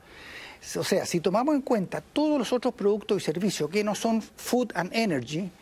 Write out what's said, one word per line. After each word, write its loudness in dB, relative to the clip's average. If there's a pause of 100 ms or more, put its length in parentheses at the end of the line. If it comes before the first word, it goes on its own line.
(760)
O -2
sea, 2
si 0
tomamos 2
en 2
cuenta 0
todos 2
los -2
otros 0
productos 0
y -6
servicios 0
que 0
no 0
son 0
food -2
and -2
energy, 0 (120)